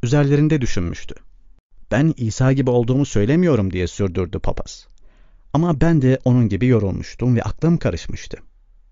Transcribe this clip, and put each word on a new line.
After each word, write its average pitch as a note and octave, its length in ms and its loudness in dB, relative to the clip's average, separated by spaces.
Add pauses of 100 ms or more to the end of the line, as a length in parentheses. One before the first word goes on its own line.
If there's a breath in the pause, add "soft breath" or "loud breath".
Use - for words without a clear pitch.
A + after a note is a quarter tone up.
üzerlerinde D3 580 2
düşünmüştü. F#2 540 -2 (760)
"Ben C#3+ 260 2
İsa B2 360 0
gibi C3+ 180 0
olduğumu B2 360 2
söylemiyorum." A#2 680 2
diye F2+ 140 -2
sürdürdü F2+ 520 -4
papaz. - 500 -6 (640)
"Ama D#3+ 280 0
ben D#3+ 220 4
de C3 220 2
onun B2 240 4
gibi G2 180 -2
yorulmuştum A2 720 0
ve A2+ 60 0
aklım E3 360 0
karışmıştı. - 600 -6 (540)